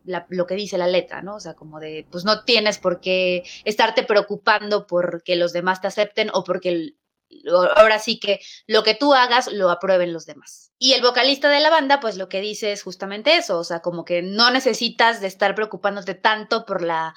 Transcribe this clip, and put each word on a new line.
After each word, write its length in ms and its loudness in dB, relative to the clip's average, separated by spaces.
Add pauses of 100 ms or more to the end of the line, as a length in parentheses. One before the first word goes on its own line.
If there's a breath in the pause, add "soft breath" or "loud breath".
la, 240 -8
lo 180 -2
que 80 -4
dice 240 -6
la 80 0
letra, 340 -2
¿no? 140 -12
O 40 -14
sea, 140 -16
como 260 -20
de, 300 -14
pues, 160 -10
no 180 0
tienes 360 2
por 220 -2
qué 420 0 (220 loud breath)
estarte 360 0
preocupando 840 0
por 340 -2
que 140 -2
los 180 0
demás 260 -4
te 80 -4
acepten 460 -2
o 100 0
porque 260 -4
el, 280 -6 (460)
lo, 340 2
ahora 220 8
sí 200 -4
que 200 -2 (260 loud breath)
lo 180 4
que 120 2
tú 180 4
hagas 400 4
lo 160 2
aprueben 420 2
los 140 -10
demás. 540 -20
Y 140 4
el 80 2
vocalista 480 2
de 100 4
la 100 4
banda, 300 2
pues, 160 -4
lo 140 -8
que 100 -4
dice 320 -6
es 100 -8
justamente 540 -2
eso, 240 0
o 60 -6
sea, 160 -6
como 240 -6
que 160 -2
no 280 2
necesitas 720 0
de 80 -6
estar 260 -2
preocupándote 640 -6
tanto 500 -2
por 160 -6
la 360 -4